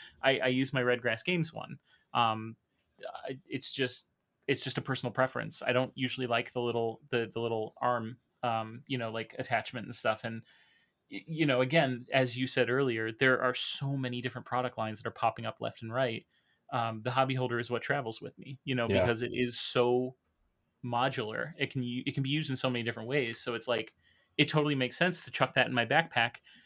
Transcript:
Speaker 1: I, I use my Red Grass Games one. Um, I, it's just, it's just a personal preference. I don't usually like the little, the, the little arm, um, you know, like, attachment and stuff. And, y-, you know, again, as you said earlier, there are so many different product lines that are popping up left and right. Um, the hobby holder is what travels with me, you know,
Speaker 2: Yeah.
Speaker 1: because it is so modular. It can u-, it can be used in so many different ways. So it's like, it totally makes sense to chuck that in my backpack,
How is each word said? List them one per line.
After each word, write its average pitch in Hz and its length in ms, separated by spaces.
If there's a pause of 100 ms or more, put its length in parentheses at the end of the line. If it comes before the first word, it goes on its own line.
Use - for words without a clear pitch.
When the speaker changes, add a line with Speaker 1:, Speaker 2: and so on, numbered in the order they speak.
(220)
Speaker 1:
I, 135 160
I - 100
use 131 240
my 131 100
Red 123 200
Grass 113 200
Games 170 300
one. - 260 (360)
Um, 113 420 (680)
I, 135 140 (100)
it's - 220
just, - 380 (400)
it's 135 160
just 127 120
a 131 60
personal 127 300
preference. 120 500
I 123 100
don't 127 220
usually 127 320
like 117 260
the 123 80
little, 117 480
the, 117 240
the 117 80
little 113 400
arm, 120 380 (240)
um, 113 460
you 131 100
know, 113 140
like, 113 260
attachment 117 480
and 120 80
stuff. 110 300
And, 113 180 (680)
y-, 98 160
you 160 200
know, 127 160
again, 131 500
as 127 240
you 127 100
said 123 220
earlier, 120 440
there 131 280
are 127 140
so - 420
many 123 240
different 123 260
product 123 300
lines 110 240
that - 80
are - 40
popping 113 340
up 113 160
left 110 180
and 113 140
right. 120 320 (480)
Um, 113 280
the 123 80
hobby 131 240
holder 123 240
is 117 120
what 117 100
travels 131 400
with - 180
me, 135 260
you 135 100
know, 120 120
Speaker 2:
Yeah. 98 140
Speaker 1:
because 113 220
it 120 100
is 120 260
so 123 560 (720)
modular. 123 720
It 139 140
can 131 100
u-, 120 240
it 143 80
can 139 80
be 131 80
used 151 200
in - 60
so 131 140
many 120 140
different 113 240
ways. 123 320
So 120 140
it's 113 140
like, 113 240 (440)
it 147 120
totally 147 260
makes 127 220
sense 175 280
to 123 60
chuck - 240
that 123 120
in 131 80
my 120 100
backpack, 120 520 (300)